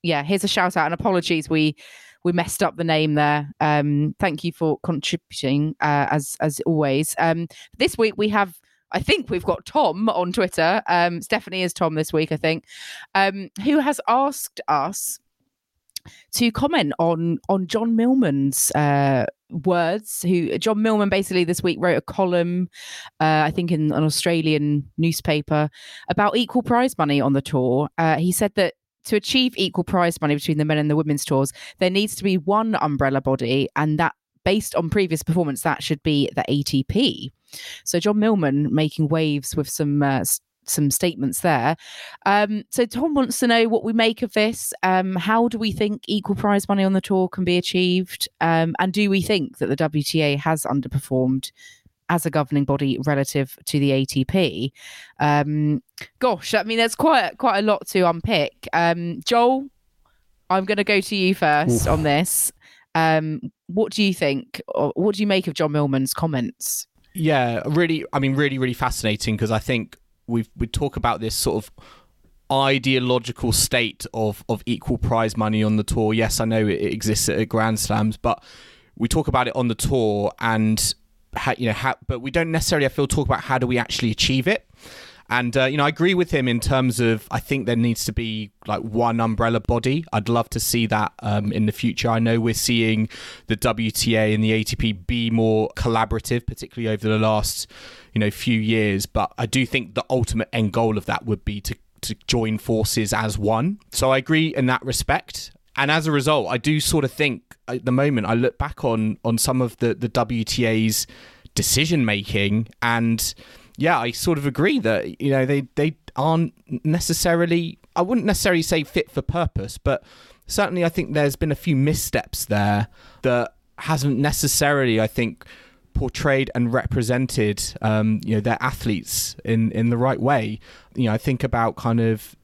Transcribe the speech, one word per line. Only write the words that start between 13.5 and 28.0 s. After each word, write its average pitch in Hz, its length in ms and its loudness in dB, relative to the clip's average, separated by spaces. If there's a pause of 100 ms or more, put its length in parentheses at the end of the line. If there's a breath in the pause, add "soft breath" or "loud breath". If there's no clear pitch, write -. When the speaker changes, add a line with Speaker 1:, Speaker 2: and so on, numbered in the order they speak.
Speaker 1:
who 294 140 4
has 285 300 0
asked 262 600 -2
us 151 520 -2 (1120 loud breath)
to 240 180 2
comment 247 460 0
on, 165 400 0 (120)
on 196 180 0
John 226 280 0
Millman's, 196 760 2
uh, 139 560 2 (240)
words. 175 720 -2
Who, 175 340 0
John 214 240 0
Millman 214 280 2
basically 190 340 2
this 170 180 0
week 175 180 0
wrote 170 180 2
a - 40 0
column, 175 680 0 (500 loud breath)
uh, 156 260 4
I 156 60 0
think 170 200 -2
in 151 220 2
an 151 100 2
Australian 151 960 0
newspaper, 156 720 0 (400 loud breath)
about 208 260 2
equal 240 280 0
prize 240 340 2
money 143 240 2
on 139 120 2
the 139 80 2
tour. 127 460 0 (120)
Uh, 160 180 2